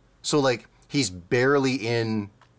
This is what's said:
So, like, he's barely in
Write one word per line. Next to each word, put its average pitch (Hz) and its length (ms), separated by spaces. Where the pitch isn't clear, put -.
So, 151 180
like, 127 260
he's 135 220
barely 127 640
in 110 560